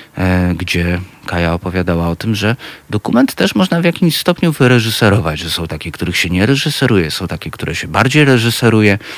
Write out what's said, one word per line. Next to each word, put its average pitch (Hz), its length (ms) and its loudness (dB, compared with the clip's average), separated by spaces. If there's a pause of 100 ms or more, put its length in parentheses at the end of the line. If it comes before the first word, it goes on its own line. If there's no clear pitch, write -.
(180)
e, 92 360 2
gdzie 87 460 -2 (260)
Kaja 85 280 -2
opowiadała 85 540 -2
o 85 80 -2
tym, 110 180 -2
że 107 220 -2 (340)
dokument 233 440 0
też 196 200 0
można 185 260 2
w 170 40 -2
jakimś 170 320 2
stopniu 175 360 0
wyreżyserować, 110 880 2
że 82 120 -8
są 82 160 -4
takie, 80 260 -8
których 85 240 -4
się - 140 -2
nie 92 160 2
reżyseruje, 123 640 2
są 85 160 -6
takie, - 240 -8
które - 240 -8
się - 140 -8
bardziej 131 360 2
reżyseruje. 113 720 4 (200)